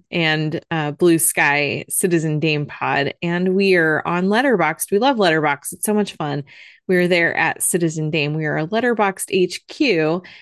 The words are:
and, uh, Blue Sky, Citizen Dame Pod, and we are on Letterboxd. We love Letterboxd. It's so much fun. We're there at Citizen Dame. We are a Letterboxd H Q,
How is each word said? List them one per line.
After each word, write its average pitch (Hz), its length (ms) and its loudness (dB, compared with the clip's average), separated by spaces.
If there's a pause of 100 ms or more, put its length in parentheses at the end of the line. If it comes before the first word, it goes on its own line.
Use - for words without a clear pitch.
(120)
and, 156 480 -2 (120)
uh, 156 200 -2
Blue 165 280 4
Sky, 143 680 0
Citizen 160 520 0
Dame 151 260 0
Pod, 139 560 -4
and 180 340 0
we 196 200 4
are 160 320 2
on 175 180 -2
Letterboxd. 202 680 0
We 196 60 2
love 247 200 2
Letterboxd. 156 560 0
It's - 120 -10
so 214 80 0
much 208 220 0
fun. 143 280 -6 (440)
We're 180 200 2
there 170 300 2
at - 240 -2
Citizen 160 480 -2
Dame. 151 240 -2
We 156 120 -2
are 147 120 -2
a 156 100 -2
Letterboxd 214 640 0
H 180 380 0
Q, 175 560 0 (180)